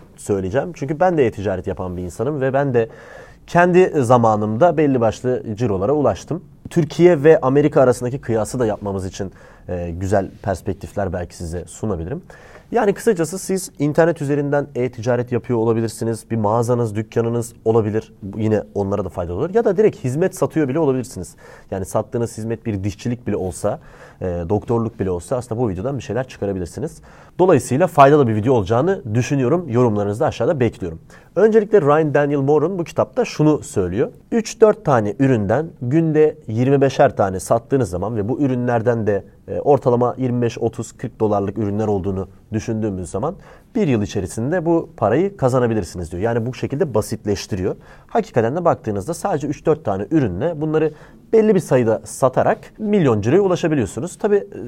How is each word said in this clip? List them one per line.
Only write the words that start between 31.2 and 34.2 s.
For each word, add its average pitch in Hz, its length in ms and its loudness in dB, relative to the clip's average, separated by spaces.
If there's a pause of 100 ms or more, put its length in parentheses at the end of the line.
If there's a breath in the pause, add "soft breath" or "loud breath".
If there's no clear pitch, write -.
Öncelikle 214 440 4
Ryan 147 340 4
Daniel 147 260 2
Moran 151 380 2
bu 170 60 -2
kitapta - 400 -2
şunu 151 380 2
söylüyor. 101 500 -2 (200)